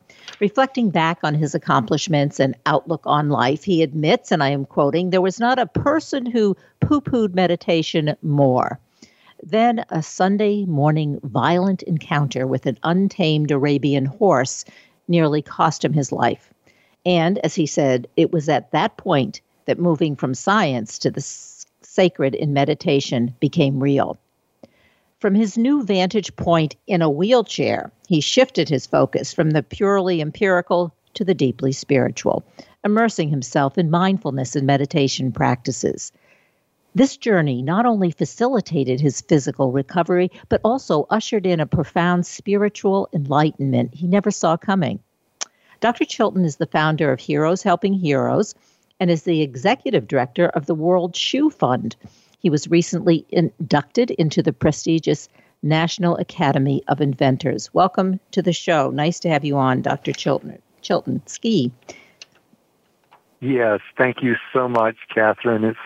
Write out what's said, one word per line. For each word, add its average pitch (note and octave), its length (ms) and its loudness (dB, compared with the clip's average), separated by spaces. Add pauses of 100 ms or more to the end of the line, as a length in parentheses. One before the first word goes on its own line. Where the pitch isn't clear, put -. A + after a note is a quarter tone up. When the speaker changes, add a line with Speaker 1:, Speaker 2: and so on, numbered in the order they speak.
(400)
Speaker 1:
Reflecting B3 500 0
back E3 320 0
on D3+ 140 -2
his D3+ 180 0
accomplishments C#3+ 880 0
and C3 160 0 (100)
outlook D3+ 400 -2
on D3 240 0
life, C3 340 0
he E3 200 2
admits, D#3 480 0
and E3 100 2
I C#3 80 2
am C#3 160 -2
quoting, D#3+ 460 0
"There F#3 100 2
was F#3 180 -2
not B3 200 0
a A3+ 80 -2
person C#4+ 580 -2
who A3 320 0 (220)
poo-pooed A#3 560 0
meditation E3+ 880 0
more." C#3 560 2 (640)
Then A3 480 0
a D#3+ 100 -2
Sunday G3+ 640 0
morning D3+ 560 0
violent E3+ 640 0
encounter C#3+ 640 -2
with C3 180 -4
an C3 160 -2
untamed D#3+ 680 0
Arabian C#3 540 0
horse C#3 600 0 (420)
nearly D#3 360 2
cost - 420 -2
him C#3+ 80 -2
his C#3+ 180 -2
life. - 400 -2 (540)
And, F3+ 340 2
as - 140 -4
he D#3 140 0
said, C3 400 0 (100)
it D#3+ 140 2
was D#3 180 -2
at C3 220 -2
that F3 260 -2
point C#3 440 -2 (240)
that C3 120 0
moving D#3+ 380 0
from C3 180 -4
science D3 680 0
to C3+ 120 0
the B2 80 -8
s-, - 480 -16 (160)
sacred E3 500 0
in D3 180 -2
meditation C#3 880 0
became C#3 400 2
real. C#3 380 0 (1000)
From G3 160 0
his G#3+ 220 0
new C4+ 260 2
vantage F#3+ 520 -2
point E3 400 0 (100)
in F3 160 0
a D#3+ 80 2
wheelchair, E3+ 840 0 (160)
he D#3+ 100 2
shifted F#3 480 2
his C#3+ 180 -2
focus - 480 0
from D#3 180 0
the D3+ 120 2
purely F#3+ 560 0
empirical F3 760 0 (200)
to - 100 -6
the F#3 100 0
deeply C3 380 0
spiritual, - 720 0 (400)
immersing G#3 460 0
himself C#3 480 -2
in E3+ 120 2
mindfulness E3 640 0
and C#3 140 0
meditation C#3 640 0
practices. B2 800 -2 (840)
This C4 220 2
journey D3+ 460 0
not F3+ 240 0
only G3 260 2
facilitated D#3+ 880 -2
his C#3+ 220 0
physical C#3 500 0
recovery, F3+ 580 0 (200)
but A3+ 160 2
also F3+ 440 0
ushered G#3+ 360 -2
in F3 160 2
a D3 40 -2
profound F3 600 0
spiritual G3+ 880 -2
enlightenment C#3 800 0
he E3 140 -6
never G3+ 220 2
saw E3+ 280 0
coming. E3 420 -2 (800)
Doctor A#3+ 240 0
Chilton G3 400 0
is D#3 140 -2
the E3 80 -4
founder D#3 480 0
of B2+ 80 -4
Heroes D#3 420 0
Helping G3 300 0
Heroes C#3+ 600 0 (440)
and F3 100 2
is E3 140 0
the E3 180 0
executive D3+ 640 -2
director C3+ 420 0
of D3+ 180 0
the E3+ 100 -2
World F3 400 0
Shoe D4 340 0
Fund. B2 460 -2 (440)
He F#3+ 100 0
was D3 180 0
recently E3 640 0
inducted E3 840 -2
into D#3 320 0
the D#3+ 80 0
prestigious D3+ 800 -2 (320)
National D#3+ 560 0
Academy C#3 720 0
of C3+ 100 0
Inventors. C3+ 760 0
Welcome F#3+ 460 0 (120)
to G3 100 0
the F3 100 0
show. D#3 380 0
Nice D3 320 -2
to F3 80 -2
have D3 160 0
you C#3+ 100 -2
on, C3 260 2
Doctor C3+ 300 -4
Chilton. - 500 -4 (200)
Chilton, C3+ 440 -4
Ski. E3 460 -2 (1700)
Speaker 2:
Yes, A#2+ 400 0 (180)
thank B2+ 240 0
you B2 140 0 (160)
so B2+ 160 0
much, A2+ 300 0 (100)
Catherine. A2 560 0
It's A2 220 0